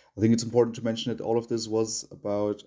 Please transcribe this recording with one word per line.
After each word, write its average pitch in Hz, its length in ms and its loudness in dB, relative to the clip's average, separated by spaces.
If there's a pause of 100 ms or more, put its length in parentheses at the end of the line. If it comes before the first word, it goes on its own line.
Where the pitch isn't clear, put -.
(160)
I 98 60 -2
think 113 120 6
it's 117 100 0
important 117 340 2
to 117 60 -10
mention 113 280 -4
that - 120 -8
all 117 140 0
of 113 120 -4
this 113 180 -2
was 113 440 -2
about, 104 560 -2